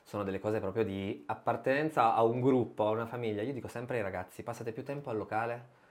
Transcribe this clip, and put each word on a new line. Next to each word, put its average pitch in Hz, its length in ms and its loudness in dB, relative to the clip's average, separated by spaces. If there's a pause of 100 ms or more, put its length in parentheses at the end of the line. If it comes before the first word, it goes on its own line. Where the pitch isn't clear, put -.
Sono 104 200 -4
delle 95 160 -2
cose 107 200 0
proprio 98 260 0
di 98 420 -4
appartenenza 127 840 2
a 113 100 6
un 117 180 4
gruppo, 123 460 4
a 107 40 4
una 113 160 0
famiglia. 113 340 -2
Io 127 120 -2
dico 123 140 -8
sempre 123 300 -4
ai 110 60 0
ragazzi: 95 400 -6
"Passate 117 280 -6
più 131 140 -8
tempo 143 240 -6
al 110 80 -2
locale, 113 440 -2 (300)